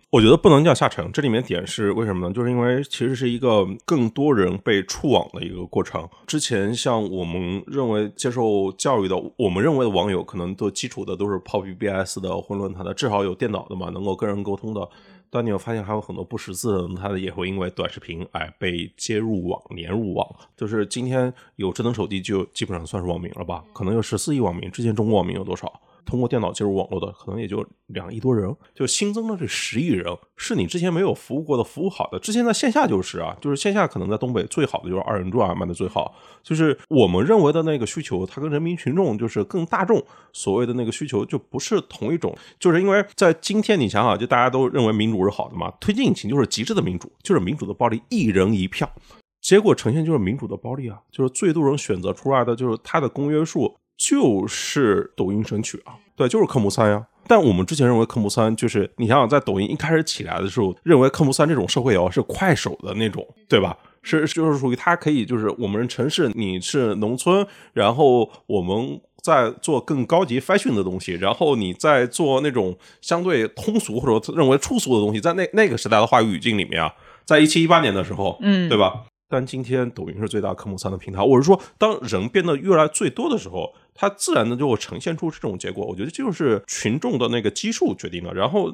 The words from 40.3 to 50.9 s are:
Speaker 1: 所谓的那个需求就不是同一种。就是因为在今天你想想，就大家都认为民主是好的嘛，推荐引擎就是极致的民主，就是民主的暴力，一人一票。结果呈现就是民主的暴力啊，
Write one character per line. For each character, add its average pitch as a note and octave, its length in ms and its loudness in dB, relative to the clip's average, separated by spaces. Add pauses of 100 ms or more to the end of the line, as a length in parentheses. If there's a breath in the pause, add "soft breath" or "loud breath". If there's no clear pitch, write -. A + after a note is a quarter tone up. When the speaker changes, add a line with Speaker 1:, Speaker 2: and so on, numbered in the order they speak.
Speaker 1:
所 - 220 -4
谓 A#2+ 120 0
的 A#2 100 -2
那 B2 100 -2
个 A2 80 -2
需 - 120 -8
求 A2 200 -2
就 D3+ 120 -6
不 - 220 -10
是 F#3 220 -2
同 - 320 -6
一 E3+ 40 -2
种。 A2 160 -6 (240 loud breath)
就 F3+ 140 4
是 E3 80 4
因 F#3+ 80 2
为 G3+ 160 4 (100)
在 F3 200 4
今 G3+ 280 -2
天 G#3 160 2
你 B2 120 2
想 G2+ 120 2
想， A2 160 2
就 G#2+ 80 -4
大 B2 120 2
家 B2 120 4
都 C3 200 2
认 B2+ 160 2
为 A2 80 2
民 A2 180 2
主 F#2+ 140 2
是 G2+ 40 4
好 C2 200 -4
的 - 80 -14
嘛， E2+ 120 -6 (120)
推 G#3 120 0
荐 B3+ 120 0
引 C3+ 80 4
擎 - 160 -4
就 C#3 100 0
是 A2+ 80 2
极 - 160 -4
致 A2+ 100 -4
的 G2+ 80 2
民 F#2 160 -4
主， - 140 -14 (100)
就 G3 140 0
是 C3 60 4
民 G#2 160 -2
主 - 80 -8
的 G2 80 -8
暴 A#2+ 160 0
力， A#2 180 -2
一 G3+ 200 0
人 F#2+ 260 4
一 F#2 120 0
票。 - 240 -6 (520 loud breath)
结 F#3+ 180 6
果 G3+ 160 6
呈 - 160 0
现 D#3 140 0
就 E3 80 0
是 D3+ 40 2
民 G#2 200 0
主 A#2 100 -8
的 F#2+ 80 -8
暴 A#2 180 -10
力 C3+ 160 -10
啊， G2+ 100 -16 (120)